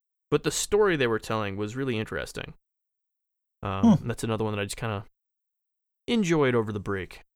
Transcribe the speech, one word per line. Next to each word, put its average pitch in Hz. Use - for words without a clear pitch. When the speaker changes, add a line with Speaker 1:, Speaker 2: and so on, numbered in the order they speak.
Speaker 1:
but 147
the 151
story 208
they 131
were 113
telling 107
was 107
really 127
interesting. -
Um, 107
Speaker 2:
Hmm. -
Speaker 1:
that's 113
another 110
one 107
that 101
I 101
just 101
kinda 107
enjoyed 165
over 110
the 104
break. 95